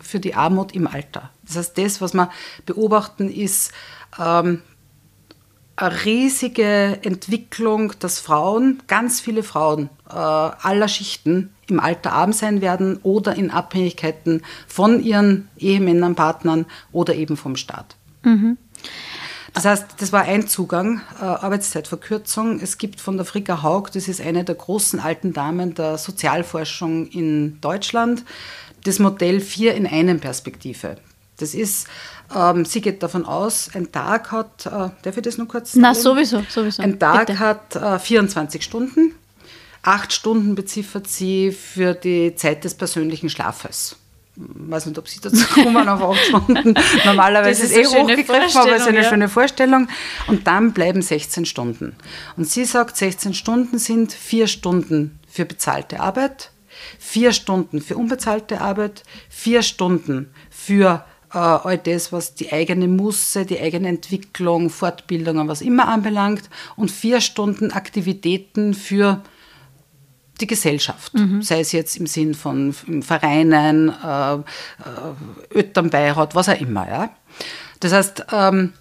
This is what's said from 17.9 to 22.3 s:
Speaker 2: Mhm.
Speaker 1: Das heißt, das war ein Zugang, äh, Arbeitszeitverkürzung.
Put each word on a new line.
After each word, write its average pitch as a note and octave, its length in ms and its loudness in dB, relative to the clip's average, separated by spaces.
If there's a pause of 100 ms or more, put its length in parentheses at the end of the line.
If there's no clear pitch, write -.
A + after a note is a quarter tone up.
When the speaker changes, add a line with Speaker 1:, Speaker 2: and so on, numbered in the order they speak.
Speaker 2:
Mhm. A3+ 340 4 (960)
Speaker 1:
Das F3 100 -4
heißt, G3+ 220 2 (140)
das F#3+ 120 -6
war G3 120 4
ein G3+ 240 0
Zugang, F#3 520 -2 (220)
äh, - 20 -10
Arbeitszeitverkürzung. G3 1400 -4